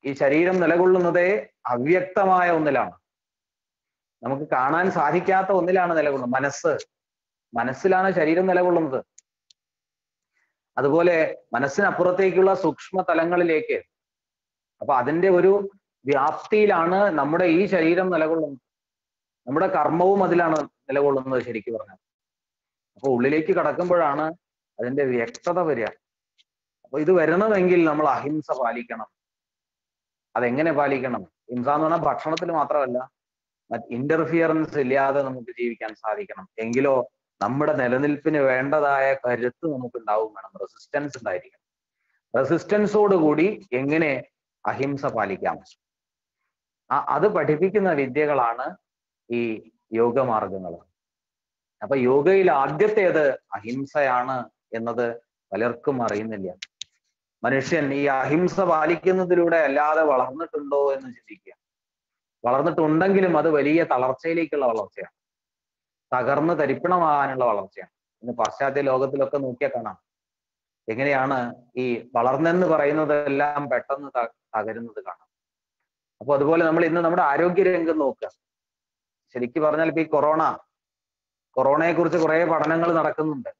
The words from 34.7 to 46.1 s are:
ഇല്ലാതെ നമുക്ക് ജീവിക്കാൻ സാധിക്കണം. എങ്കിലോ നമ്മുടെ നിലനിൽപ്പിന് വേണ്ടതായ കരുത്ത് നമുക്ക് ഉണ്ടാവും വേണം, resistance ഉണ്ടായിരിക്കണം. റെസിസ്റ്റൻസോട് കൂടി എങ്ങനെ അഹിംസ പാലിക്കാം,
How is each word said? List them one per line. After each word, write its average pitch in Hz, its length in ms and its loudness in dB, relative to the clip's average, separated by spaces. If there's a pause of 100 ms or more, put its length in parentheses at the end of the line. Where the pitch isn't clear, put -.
ഇല്ലാതെ 135 460 0
നമുക്ക് 127 280 -10
ജീവിക്കാൻ 117 440 -8
സാധിക്കണം. 104 500 -8 (140)
എങ്കിലോ 131 360 0 (460)
നമ്മുടെ 139 320 0
നിലനിൽപ്പിന് 143 680 0
വേണ്ടതായ 139 720 2
കരുത്ത് 123 520 -4
നമുക്ക് 127 320 -6
ഉണ്ടാവും 110 360 -2
വേണം, 98 260 -20
resistance 143 580 -8
ഉണ്ടായിരിക്കണം. 104 460 -10 (720)
റെസിസ്റ്റൻസോട് 196 800 2
കൂടി 156 320 2 (260)
എങ്ങനെ 143 380 0 (540)
അഹിംസ 139 400 -4
പാലിക്കാം, 98 520 -4 (1300)